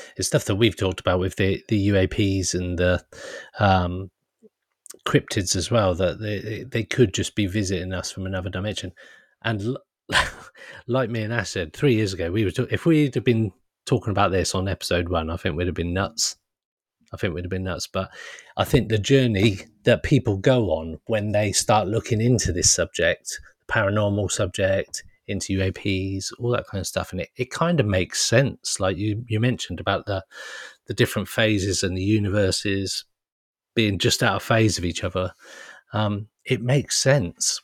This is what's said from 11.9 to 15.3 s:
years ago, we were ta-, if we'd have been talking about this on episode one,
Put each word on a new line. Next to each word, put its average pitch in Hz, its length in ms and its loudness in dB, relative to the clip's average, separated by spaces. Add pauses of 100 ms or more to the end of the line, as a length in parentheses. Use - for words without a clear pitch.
years 110 180 2
ago, 85 180 -4
we 107 140 0
were 92 60 2
ta-, 120 200 -2
if - 160 -4
we'd 151 280 4
have 117 100 -2
been 113 280 2 (340)
talking 113 240 0
about 98 200 2
this 90 240 0
on 95 140 -2
episode 87 400 -2
one, 82 220 0